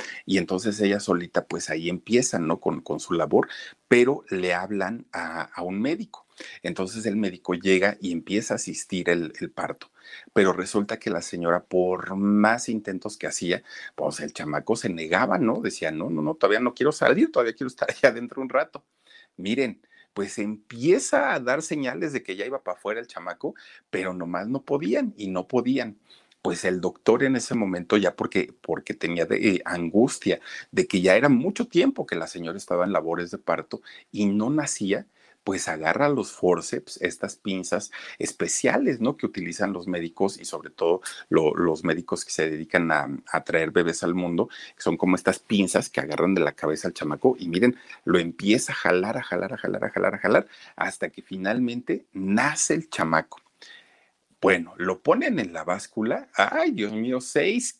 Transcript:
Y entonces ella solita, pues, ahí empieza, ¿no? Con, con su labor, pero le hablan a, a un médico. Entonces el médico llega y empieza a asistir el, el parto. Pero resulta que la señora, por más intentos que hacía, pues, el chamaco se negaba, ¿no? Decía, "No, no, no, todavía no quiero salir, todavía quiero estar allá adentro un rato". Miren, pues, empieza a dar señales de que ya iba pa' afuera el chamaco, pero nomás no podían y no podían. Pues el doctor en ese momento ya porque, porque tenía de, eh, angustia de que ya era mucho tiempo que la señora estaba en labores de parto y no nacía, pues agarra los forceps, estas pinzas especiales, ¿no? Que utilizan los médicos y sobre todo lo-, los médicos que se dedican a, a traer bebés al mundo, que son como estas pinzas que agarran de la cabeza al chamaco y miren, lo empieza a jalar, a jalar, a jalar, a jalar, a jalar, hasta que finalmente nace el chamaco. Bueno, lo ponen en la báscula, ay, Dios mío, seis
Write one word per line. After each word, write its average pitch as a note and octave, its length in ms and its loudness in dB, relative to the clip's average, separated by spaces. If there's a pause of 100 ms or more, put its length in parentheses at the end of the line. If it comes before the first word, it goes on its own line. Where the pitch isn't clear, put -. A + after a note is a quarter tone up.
(260)
Y F#2+ 120 2
entonces G2 420 -2
ella G2+ 180 4
solita, F2 460 0
pues, - 260 -6
ahí E2 180 -2
empieza, G#2 500 0
¿no? E2+ 200 0
Con, D#2 220 -2
con - 180 -6
su - 160 -4
labor, D#2+ 340 4 (380)
pero B2 440 6
le F#2 240 0
hablan G2 580 -4
a, E2 300 -6
a - 200 -10
un F#2+ 180 -4
médico. F3 460 -4 (360)
Entonces G2 440 -4
el G#2 100 0
médico F#2 380 -2
llega F#2+ 460 4
y F2+ 100 -4
empieza F#3+ 440 -2
a - 20 -4
asistir - 540 -4
el, E2+ 300 0
el E2+ 100 -8
parto. - 400 -10 (420)
Pero F#2+ 200 6
resulta G2+ 460 -2
que A2+ 120 -4
la E2+ 120 -2
señora, E2+ 400 0
por F#2 540 0
más G#2 520 4
intentos G#2 480 -6
que - 120 -6
hacía, F2 340 -2 (320)
pues, - 240 -4
el D3+ 140 -8
chamaco D2 420 -2
se A#2 140 -4
negaba, F2+ 500 0
¿no? E2+ 220 2
Decía, E2+ 320 -4
"No, E2+ 180 -6
no, D#2+ 100 -2
no, D2+ 140 -2
todavía G#2+ 260 4
no B2 140 -2
quiero C#3 160 2
salir, F3 400 4
todavía A#2+ 240 0
quiero B2+ 140 -6
estar - 200 -4
allá - 200 4
adentro A#2+ 340 -4
un C3 60 -6
rato". C3+ 360 -2 (520)
Miren, A2+ 440 -2 (320)
pues, G2 260 -6
empieza D3+ 960 0
a D3 60 -2
dar B2+ 200 0
señales D3+ 520 -4
de A#2 100 -2
que F#2+ 140 -8
ya G2+ 100 -6
iba C3 160 -6
pa' F#2 100 -6
afuera G#2+ 280 -6
el A#2+ 80 -12
chamaco, F2 460 -8 (360)
pero F#2 240 -4
nomás F2+ 320 -4
no C3 160 -4
podían G3+ 540 0
y G#2 120 -8
no - 200 -4
podían. B2 500 0 (420)
Pues F2+ 240 -4
el F2+ 160 2
doctor A2 440 2
en C3 100 4
ese A#2+ 220 -2
momento F#2 400 0
ya F#2+ 180 4
porque, - 460 -2
porque - 340 -6
tenía E2+ 300 -2
de, F#2 120 0 (120)
eh, F#2 160 2
angustia F2+ 760 2 (300)
de F#2+ 160 0
que F#3+ 140 2
ya F3 160 8
era C#3+ 120 6
mucho D#3 380 4
tiempo C4+ 400 2
que - 100 -4
la E2 120 -4
señora F2 300 -8
estaba F2+ 260 0
en G2 80 0
labores E2+ 400 -2
de E2+ 60 -8
parto - 440 -4 (300)
y G#2 140 2
no G#2 240 2
nacía, A2 560 -2 (380)
pues F#2+ 240 -4
agarra E2 400 2
los B2+ 240 0
forceps, - 720 0
estas - 340 -4
pinzas F#2+ 540 -4 (280)
especiales, C3 800 0
¿no? B2 160 0
Que A2+ 100 -4
utilizan F#2 460 -2
los F2+ 140 -6
médicos F2+ 540 -2
y - 40 -16
sobre - 260 -10
todo F2+ 320 2 (260)
lo-, D#2+ 260 4
los E2 300 0
médicos E2 400 -2
que - 80 -10
se D#2 180 0
dedican D#2+ 400 0
a, D2 180 2 (220)
a - 140 -2
traer D#2+ 260 0
bebés E2+ 320 2
al F2 120 0
mundo, F2+ 340 0 (260)
que - 80 -18
son E2+ 140 2
como F#2 200 4
estas - 220 0
pinzas G2 520 2
que - 100 -4
agarran D#2+ 340 2
de F2+ 60 2
la D2+ 120 2
cabeza D#2 360 -2
al - 60 -8
chamaco D#2 440 0
y F2+ 100 -8
miren, A#2 280 4 (280)
lo F2+ 140 4
empieza G2 540 2
a - 40 -6
jalar, F#2+ 420 2
a A#2+ 40 -6
jalar, F#2 300 -4
a - 60 -8
jalar, G2 260 -4
a F#2+ 60 -2
jalar, F#2+ 240 0
a G2+ 40 -6
jalar, A2+ 280 0 (300)
hasta - 340 -4
que - 120 -18
finalmente A3 920 -4
nace A2 640 0
el E2 140 -4
chamaco. - 520 -2 (1000)
Bueno, F2+ 360 2
lo F#2+ 240 -2
ponen A3+ 380 2
en F2+ 140 -4
la D#2+ 120 -8
báscula, A2+ 720 -4
ay, D4+ 380 2
Dios G#2+ 200 -2
mío, B2 280 -2
seis G3 600 0